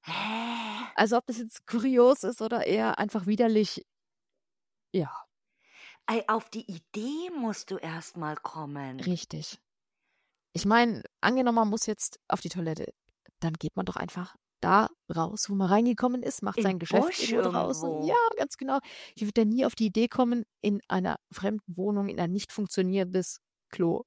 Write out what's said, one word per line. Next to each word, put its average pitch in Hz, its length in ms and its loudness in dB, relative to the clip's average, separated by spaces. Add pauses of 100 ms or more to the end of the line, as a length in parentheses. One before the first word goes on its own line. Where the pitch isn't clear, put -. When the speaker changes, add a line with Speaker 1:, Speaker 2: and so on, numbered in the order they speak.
Speaker 1:
Hä? 220 920 -6
Speaker 2:
Also, 226 220 2
ob 247 100 -2
das 226 120 -6
jetzt - 280 -10
kurios 247 560 6
ist 233 180 -4
oder 220 260 -2
eher 220 320 0
einfach 208 280 -2
widerlich. 214 580 2 (1080)
Ja. - 360 -4 (800)
Speaker 1:
Ei, 220 200 -2
auf 220 220 0
die 214 200 -12
Idee 247 640 -6
musst 233 380 -4
du 190 60 -4
erst 165 400 -10
mal 151 180 -4
kommen. 143 720 -10
Speaker 2:
Richtig. 165 540 -6 (960)
Ich 170 120 -4
meine, 226 380 4 (180)
angenommen, 247 360 4
man 220 120 4
muss 220 180 -2
jetzt - 400 -4
auf - 140 -2
die 170 80 -8
Toilette, 160 440 -4 (460)
dann 165 140 -2
geht - 220 -6
man 185 100 -2
doch 180 120 -6
einfach - 380 -8 (260)
da 190 280 4 (260)
raus, 170 340 -2
wo 202 60 -2
man 190 140 2
reingekommen 240 540 4
ist, - 200 -4
macht 202 180 -2
Speaker 1:
Im - 20 2
Speaker 2:
sein 190 160 2
Geschäft 202 380 2
Speaker 1:
Busch - 20 -6
Speaker 2:
irgendwo 226 220 0
draußen. 262 540 0
Speaker 1:
irgendwo. 311 60 -4
Speaker 2:
Ja, 330 140 0 (220)
ganz - 200 -4
genau. 269 220 -2 (380)
Hier 208 100 -2
wird 208 100 0
er 226 80 6
nie 240 200 2
auf 254 100 0
die 220 120 2
Idee 220 200 2
kommen, 240 360 2 (180)
in 202 260 2
einer 180 300 0 (140)
fremden 196 460 -6
Wohnung 196 320 0
in - 100 -8
ein 175 120 0
nicht 196 200 -4
funktionierendes 185 880 0 (300)
Klo 170 380 0